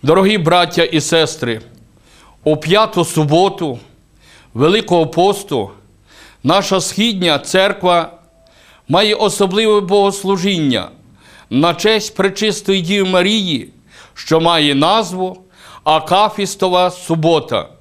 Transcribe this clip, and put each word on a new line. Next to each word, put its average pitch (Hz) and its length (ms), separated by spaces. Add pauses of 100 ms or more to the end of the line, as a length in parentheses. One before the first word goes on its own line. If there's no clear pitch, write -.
Дорогі 190 340
браття 170 460
і 160 180
сестри, 135 600 (800)
у 151 140
п'яту 185 480
суботу 156 760 (720)
Великого 170 540
посту 160 640 (720)
наша 190 380
східня 185 580
церква 185 720 (760)
має 208 280
особливе 208 680
богослужіння 190 1080 (600)
на 156 240
честь 214 420
Пречистої 196 680
Діви 190 280
Марії, 185 600 (440)
що - 280
має 160 340
назву 185 640 (460)
Акафістова 180 1080
субота. 160 760 (120)